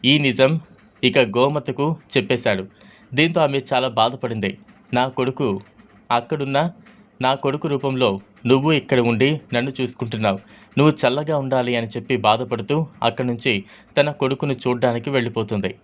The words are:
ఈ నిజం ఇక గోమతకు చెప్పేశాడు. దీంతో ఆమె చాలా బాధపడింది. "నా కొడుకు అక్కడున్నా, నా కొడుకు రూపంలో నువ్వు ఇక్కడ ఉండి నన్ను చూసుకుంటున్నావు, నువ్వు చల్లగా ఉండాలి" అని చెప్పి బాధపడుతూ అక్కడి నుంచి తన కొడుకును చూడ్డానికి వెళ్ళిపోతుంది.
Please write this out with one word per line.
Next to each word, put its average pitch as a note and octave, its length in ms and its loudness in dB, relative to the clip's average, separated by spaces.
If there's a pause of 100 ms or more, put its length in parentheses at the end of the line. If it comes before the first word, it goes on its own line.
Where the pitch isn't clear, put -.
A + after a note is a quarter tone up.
ఈ C#3+ 140 4
నిజం C3+ 400 2 (440)
ఇక C3 160 4
గోమతకు C#3 760 0 (200)
చెప్పేశాడు. G2+ 500 -2 (460)
దీంతో E3 280 2
ఆమె C#3 200 0 (120)
చాలా C3 140 2
బాధపడింది. A2+ 720 -2 (360)
"నా B2 140 2
కొడుకు B2+ 540 -2 (500)
అక్కడున్నా, C#3 600 -2 (500)
నా C3 120 2
కొడుకు C#3+ 340 -4
రూపంలో B2+ 540 0 (240)
నువ్వు C3+ 260 4
ఇక్కడ C3+ 280 2
ఉండి A#2+ 420 2 (120)
నన్ను B2+ 280 -2
చూసుకుంటున్నావు, A2 580 -2 (380)
నువ్వు D3 160 6
చల్లగా D3 440 0
ఉండాలి" B2+ 380 0
అని A2+ 120 -2
చెప్పి A#2+ 300 -4
బాధపడుతూ A#2+ 680 0 (160)
అక్కడి B2 240 -2
నుంచి A#2 360 -2 (340)
తన D3 140 2
కొడుకును C#3 420 -2
చూడ్డానికి B2 560 -2
వెళ్ళిపోతుంది. A2+ 760 -4